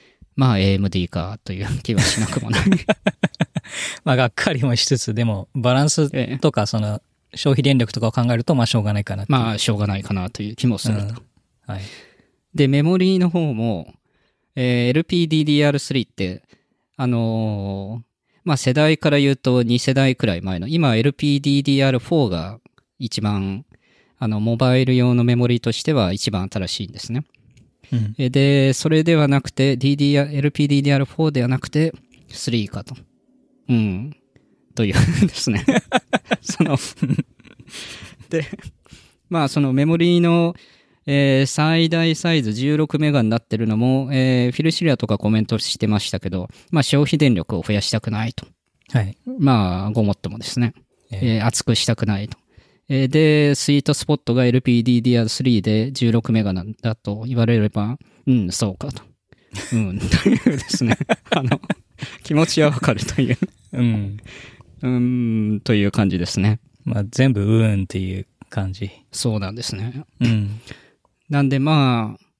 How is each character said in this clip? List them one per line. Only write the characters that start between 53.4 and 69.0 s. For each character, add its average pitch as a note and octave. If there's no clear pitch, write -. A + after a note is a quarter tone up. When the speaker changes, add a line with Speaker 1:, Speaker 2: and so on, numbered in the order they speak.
Speaker 1:
ス -
イ C#3+
ー C#3+
ト D3
ス -
ポ D3+
ッ -
ト -
が B2
エ B2
ル B2+
ピ A#2+
ー -
デ B2
ィ A#2+
ー -
デ B2
ィ B2
ー A#2
ア -
ー A2+
ル G#2+
ス -
リ B2
ー -
で A2
十 B2
六 A2+
メ A2
ガ G2
な F2+
ん G#2+
だ A2+
と G#2
言 B2+
わ A#2
れ A#2
れ G#2
ば、 G#2+
う C#3
ん、 G#2
そ G#2
う F#2
か C#2+
と。 -
う -
ん、 G2+
<laughs> -
と F#2
い -
う -
で C#3
す -
ね。 A2+
<laughs> -
あ C#3+
の、 C3
気 -
持 D#3
ち D#3+
は D3
わ C3+
か B2+
る G#2+
と -
い B2
う。 B2+
Speaker 2:
う B2+
ん。 G#2
Speaker 1:
う C3+
ー A#2+
ん、 G2
と -
い G#2
う G2+
感 G2+
じ F2+
で F2
す -
ね。 G#2+
Speaker 2:
ま A2+
あ、 G2+
全 B2+
部 G2+
う A2+
ー G#2
ん -
っ -
て -
い F#2+
う -
感 G2
じ。 G2